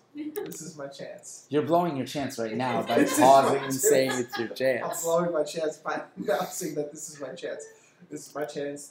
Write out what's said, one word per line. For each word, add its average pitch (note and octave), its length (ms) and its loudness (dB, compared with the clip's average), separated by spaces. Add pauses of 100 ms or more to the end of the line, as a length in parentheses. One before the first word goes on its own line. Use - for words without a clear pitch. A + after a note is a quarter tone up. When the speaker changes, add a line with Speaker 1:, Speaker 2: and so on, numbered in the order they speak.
(160)
Speaker 1:
This D4 460 -8
is D3 160 -14
my C#3 100 -10
chance. - 600 -16
Speaker 2:
You're C#3+ 140 2
blowing E3 340 2
your B2+ 80 -4
chance C3 320 -6
right A2+ 180 -4
now A#2+ 280 -2
by A#2 160 2
Speaker 1:
<laughs> - 0 -
This - 140 4
is - 40 0
Speaker 2:
pausing C3+ 400 10
Speaker 1:
my C#3 60 -4
Speaker 2:
and C3+ 100 -4
Speaker 1:
chance. C3 160 -4
Speaker 2:
saying C3 240 4
it's B2+ 240 -4
your A2+ 120 -2
chance. B2+ 340 0 (160)
Speaker 1:
I'm - 40 -6
blowing E3+ 300 2
my D3+ 100 2
chance D#3 340 -4
by - 320 -6
<laughs> - 80 -20
announcing F3+ 580 -4
that D3 160 -4
this - 180 -14
is - 100 -16
my C3+ 100 -10
chance. - 340 -10 (480)
This D3 160 -12
is - 80 -16
my D3 100 -4
chance C#3+ 460 -8